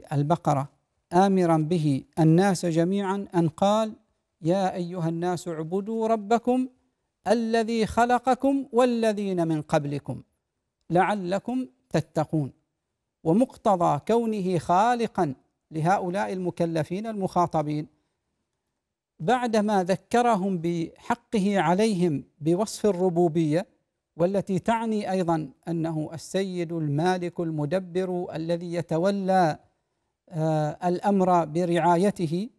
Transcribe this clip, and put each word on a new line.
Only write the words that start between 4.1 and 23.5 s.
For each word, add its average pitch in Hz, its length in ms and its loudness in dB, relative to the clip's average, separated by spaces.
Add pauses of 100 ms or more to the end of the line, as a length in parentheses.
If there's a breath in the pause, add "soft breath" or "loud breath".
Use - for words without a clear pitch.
"يا 185 340 0
أيها 175 340 -4
الناس 175 380 -4
اعبدوا 196 600 -4
ربكم 226 600 0 (600)
الذي 226 580 0
خلقكم 247 880 0
والذين 214 760 0
من 156 140 0
قبلكم 143 600 -4 (680)
لعلكم 196 800 0 (220)
تتقون". 156 640 -2 (720)
ومقتضى 175 760 2
كونه 214 580 -2
خالقا 196 800 0 (360)
لهؤلاء 185 640 -2
المكلفين 175 720 -4
المخاطبين، 165 800 -2 (1300)
بعدما 214 640 0
ذكرهم 196 720 0
بحقه 180 1000 -2
عليهم 175 640 2 (180)
بوصف 175 440 -2
الربوبية، 175 840 2 (500)